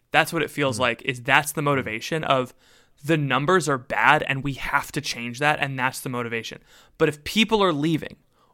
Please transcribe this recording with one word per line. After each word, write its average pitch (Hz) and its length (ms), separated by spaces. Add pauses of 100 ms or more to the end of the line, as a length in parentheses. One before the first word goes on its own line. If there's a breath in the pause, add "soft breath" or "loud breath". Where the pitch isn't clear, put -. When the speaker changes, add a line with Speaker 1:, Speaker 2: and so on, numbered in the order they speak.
(120)
Speaker 1:
that's 151 220
what 160 80
it - 100
feels 139 240
Speaker 2:
Mm-hmm. 110 80
Speaker 1:
like, 117 200
is 123 180
that's 139 300
the 160 100
motivation 139 600
of 131 300 (500 soft breath)
the 156 140
numbers 147 520
are 139 80
bad 120 460
and 135 200
we 143 100
have - 380
to - 100
change 120 380
that, 147 200
and 135 200
that's 127 220
the 139 80
motivation. 117 500 (380 soft breath)
But 160 120
if 147 140
people 220 400
are 185 100
leaving, 151 440 (360)